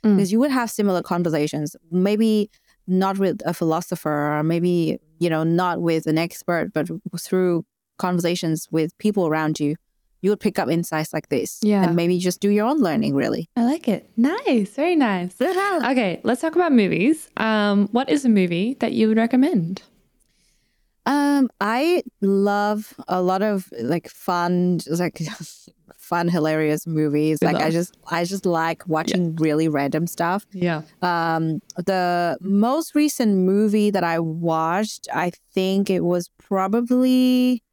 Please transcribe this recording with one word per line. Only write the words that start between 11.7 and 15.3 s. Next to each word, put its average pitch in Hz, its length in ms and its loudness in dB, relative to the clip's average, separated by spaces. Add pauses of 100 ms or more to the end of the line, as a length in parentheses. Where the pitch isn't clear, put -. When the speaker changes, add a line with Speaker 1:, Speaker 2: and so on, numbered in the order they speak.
Speaker 2:
and 170 120 2
maybe 175 220 2
just 180 220 -2
do 202 100 0
your 208 160 2
own 294 140 0
learning, 160 340 0
really. 110 420 -2
Speaker 1:
I 233 80 2
like 294 240 -2
it. 196 280 -4
Nice. 277 580 0
Very 339 220 0
nice. 190 440 0